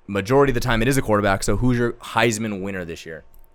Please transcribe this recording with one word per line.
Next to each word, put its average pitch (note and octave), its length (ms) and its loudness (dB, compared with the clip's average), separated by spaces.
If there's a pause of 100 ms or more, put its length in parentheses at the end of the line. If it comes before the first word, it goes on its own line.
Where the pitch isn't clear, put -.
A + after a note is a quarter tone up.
majority A#2+ 460 2
of A#2+ 40 0
the A#2+ 40 0
time A2+ 220 0
it A#2 60 2
is C3+ 100 2
a C3+ 40 0
quarterback. G2+ 420 2
So G#2+ 140 0
who's A#2+ 200 2
your A#2+ 160 0
Heisman A2 680 -2
winner F#2+ 240 -8
this E2 200 -12
year? D#2+ 180 -14 (320)